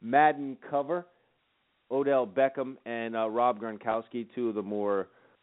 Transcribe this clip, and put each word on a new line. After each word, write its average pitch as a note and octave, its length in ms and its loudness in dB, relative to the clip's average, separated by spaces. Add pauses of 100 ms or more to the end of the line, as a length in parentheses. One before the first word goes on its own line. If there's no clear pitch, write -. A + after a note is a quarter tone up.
Madden C#3 560 4 (140)
cover, D3 340 -2 (880)
Odell C3+ 380 2
Beckham C3 480 0 (100)
and, A2+ 300 -6
uh, A2+ 120 0
Rob A#2+ 320 2
Gronkowski, A2+ 640 -6 (120)
two A#2+ 140 -2
of G#2+ 40 -6
the G#2 80 -2
more, G2+ 460 -2 (340)